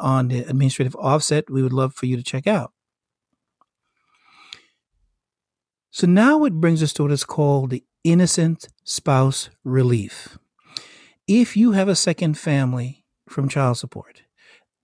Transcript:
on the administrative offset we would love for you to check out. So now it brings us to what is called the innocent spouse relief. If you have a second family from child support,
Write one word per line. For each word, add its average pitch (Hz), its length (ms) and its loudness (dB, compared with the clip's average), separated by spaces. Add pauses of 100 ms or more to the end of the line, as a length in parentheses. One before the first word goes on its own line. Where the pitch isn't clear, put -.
on 131 280 0
the 123 120 -2
administrative 135 560 -2
offset 151 520 0
we 131 140 -2
would 127 100 -2
love 131 220 -2
for - 120 -6
you 127 100 -2
to 123 80 -8
check - 240 -6
out. 202 240 -2 (3250)
So - 160 0
now 254 360 4
it 247 100 0
brings 160 280 0
us 151 120 -2
to 151 100 -2
what 143 80 0
is 139 120 -2
called 143 460 0
the 123 140 -8 (180)
innocent 165 640 2 (140)
spouse - 680 -2 (120)
relief. 123 760 -2 (880)
If 226 280 2
you 226 160 4
have 196 140 2
a 196 80 2
second 165 420 0
family 131 680 -2 (240)
from 139 200 -4
child 131 300 0
support, - 440 -16 (600)